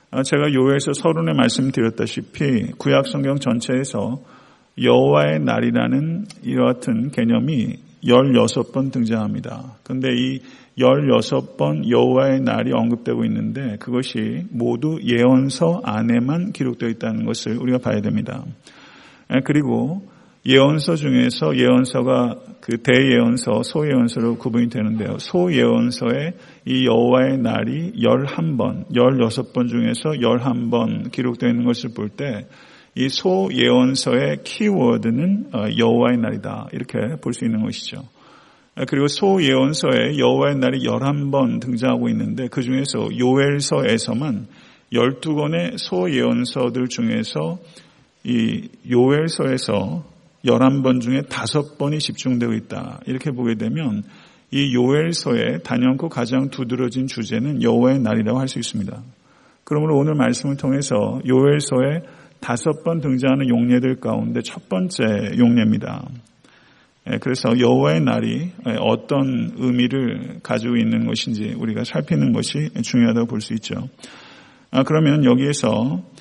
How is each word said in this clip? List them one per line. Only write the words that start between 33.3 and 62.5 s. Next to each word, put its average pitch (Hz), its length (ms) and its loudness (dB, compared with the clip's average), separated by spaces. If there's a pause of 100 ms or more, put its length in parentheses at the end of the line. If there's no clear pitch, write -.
키워드는, 156 1080 0
어, 104 120 -4 (120)
여호와의 120 420 4
날이다, 110 540 -6
이렇게 110 480 -6
볼 120 140 -6
수 - 100 -8
있는 113 180 -2
것이죠. - 420 -8 (720)
아, - 100 -6
그리고 143 220 2
소예언서에 139 1080 2
여호와의 135 420 2
날이 127 260 0
열한 139 480 -2
번 127 260 0
등장하고 120 520 -2
있는데 110 380 -4
그 127 140 -4
중에서 123 460 -2 (100)
요엘서에서만 131 1300 0 (460)
열두 131 420 0
권의 156 420 -2
소예언서들 123 1120 -2
중에서 123 680 -4 (640)
이 113 440 -2 (220)
요엘서에서 131 1200 0 (300)
열한 131 400 4
번 127 160 2
중에 127 220 -2
다섯 143 540 -4
번이 147 220 -2
집중되고 120 540 -2
있다, - 540 -8
이렇게 131 260 -4
보게 120 240 -2
되면 110 480 -4 (480)
이 135 240 0
요엘서의 131 880 0
단연코 127 440 0
가장 131 420 -2
두드러진 127 580 -4
주제는 117 560 -4
여호와의 120 340 4
날이라고 110 400 0
할 131 80 -2
수 131 140 -6
있습니다. 110 420 -6 (640)
그러므로 151 340 2
오늘 151 160 2
말씀을 135 420 0
통해서 131 720 0
요엘서에 139 760 2 (360)
다섯 - 460 -2